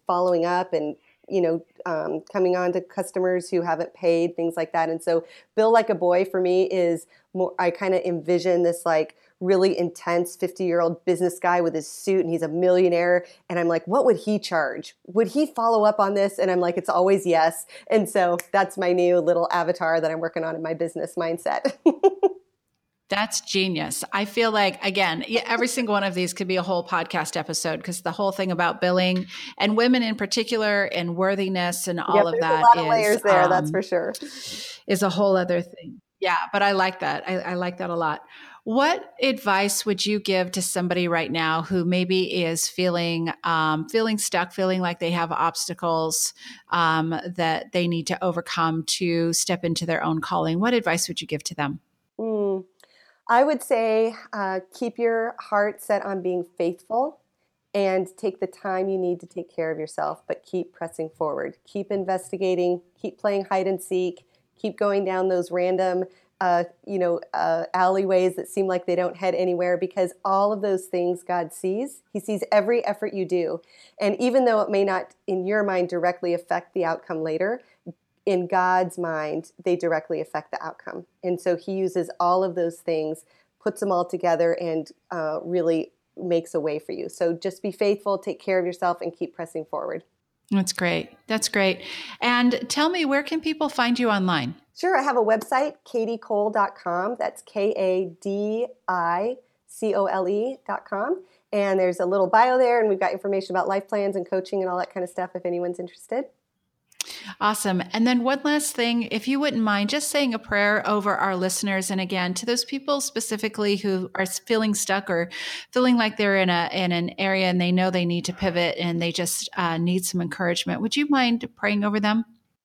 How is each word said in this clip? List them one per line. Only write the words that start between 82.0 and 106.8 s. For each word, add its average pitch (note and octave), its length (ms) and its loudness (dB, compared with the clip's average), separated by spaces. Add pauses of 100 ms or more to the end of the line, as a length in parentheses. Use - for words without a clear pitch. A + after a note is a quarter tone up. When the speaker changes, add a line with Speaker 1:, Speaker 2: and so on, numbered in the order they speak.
Speaker 1:
all F3+ 240 4
of F3 120 -2
those E3+ 220 -2
things, D#3 480 -4 (340)
puts G#3 200 -4
them G3 120 0
all F3 140 2
together, E3+ 480 2
and, D#3+ 380 -4 (180)
uh, D#3 340 -4
really E3+ 480 0 (240)
makes E3+ 380 -2
a E3+ 60 0
way D3+ 180 -2
for - 140 -10
you. - 180 -8
So E3+ 240 -2
just F3+ 300 -8
be G3+ 80 -2
faithful, G3+ 460 0
take F#3+ 220 -8
care F#3 200 0
of F3 60 0
yourself, F3+ 360 -2
and F3 100 -6
keep - 240 -8
pressing D#3+ 300 -8
forward. - 380 -8 (480)
Speaker 2:
That's F#3+ 200 0
great. E3+ 380 -2 (180)
That's A3 220 -2
great. F#3+ 320 2 (400)
And B3 480 2
tell D4+ 200 2
me, F4 160 -2
where C#4 180 0
can D#4+ 180 -4
people D#4 280 -2
find A#3+ 300 0
you A#3+ 100 2
online? F3 460 0 (240)
Speaker 1:
Sure, F4+ 160 2
I C4 60 4
have C#4 160 0
a A#3 60 4
website, A3+ 500 0 (120)
Kadicole A3 680 -2
dot G3+ 220 0
com. F3+ 420 -4
That's - 240 -6
K G#3 340 -2
A F#3 360 0 (100)
D G#3+ 460 -4 (200)
I F3+ 500 -2 (280)
C - 300 -4
O G3 100 2
L F#3 240 -2
E A3+ 280 -2 (100)
dot G3 200 -8
com. B3+ 360 -4 (280)
And G3 280 0
there's F3+ 200 2
a F#3 60 0
little F#3+ 220 2
bio B3+ 320 4
there, A#3+ 200 4
and A3 80 4
we've F#3+ 120 0
got F#3+ 120 0
information F#3+ 440 -4
about F#3 120 0
life G3 200 -2
plans G3+ 280 -2
and F3 140 -6
coaching F#3+ 320 -2
and F#3 80 -2
all F3+ 80 -4
that - 160 -6
kind F#3 100 -6
of F3+ 60 -6
stuff F3+ 240 -6
if F3+ 140 -6
anyone's F3 320 -4
interested. A3 460 -8 (1160)